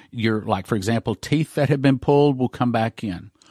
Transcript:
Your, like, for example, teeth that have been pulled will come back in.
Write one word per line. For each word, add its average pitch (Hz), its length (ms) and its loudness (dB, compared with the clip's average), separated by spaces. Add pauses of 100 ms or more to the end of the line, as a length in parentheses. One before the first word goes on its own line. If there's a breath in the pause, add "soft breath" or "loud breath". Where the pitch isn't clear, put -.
(120)
Your, 110 320 0
like, 98 240 -2
for 120 80 -2
example, 110 400 -2
teeth - 400 -2
that 143 120 2
have 143 140 0
been 135 180 4
pulled 143 380 4
will 127 120 0
come 123 220 -2
back 113 320 -2
in. 101 280 -8 (200 loud breath)